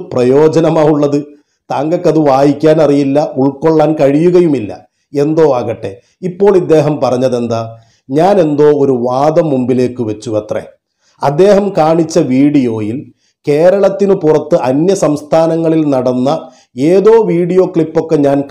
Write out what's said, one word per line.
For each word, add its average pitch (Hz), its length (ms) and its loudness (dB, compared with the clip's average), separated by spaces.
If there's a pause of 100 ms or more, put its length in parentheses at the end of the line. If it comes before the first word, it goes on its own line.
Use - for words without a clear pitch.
പ്രയോജനമാ 156 760 2
ഉള്ളത്? 147 360 0 (520)
താങ്കൾക്കത് 156 480 -2
വായിക്കാൻ 143 640 2
അറിയില്ല, 143 360 0 (180)
ഉൾക്കൊള്ളാൻ 139 580 0
കഴിയുകയുമില്ല. 151 760 2 (400)
എന്തോ 156 320 0 (100)
ആകട്ടെ, 113 360 -6 (320)
ഇപ്പോൾ 190 340 0
ഇദ്ദേഹം 151 440 2
പറഞ്ഞതെന്താ? 120 640 -2 (460)
ഞാൻ 165 320 2
എന്തോ 151 280 2 (100)
ഒരു 139 240 2
വാദം 147 480 0
മുമ്പിലേക്ക് 123 520 -2
വെച്ചു 107 280 -8
അത്രേ. 104 320 -6 (600)
അദ്ദേഹം 190 440 2 (100)
കാണിച്ച 165 420 0 (100)
വീഡിയോയിൽ 127 680 0 (480)
കേരളത്തിനു 190 680 2
പുറത്ത് 156 480 0
അന്യ 147 320 0
സംസ്ഥാനങ്ങളിൽ 160 960 -2
നടന്ന 127 380 -2 (480)
ഏതോ 190 460 2
വീഡിയോ 175 440 0
ക്ലിപ്പൊക്കെ 160 500 -2
ഞാൻ 139 220 0 (120)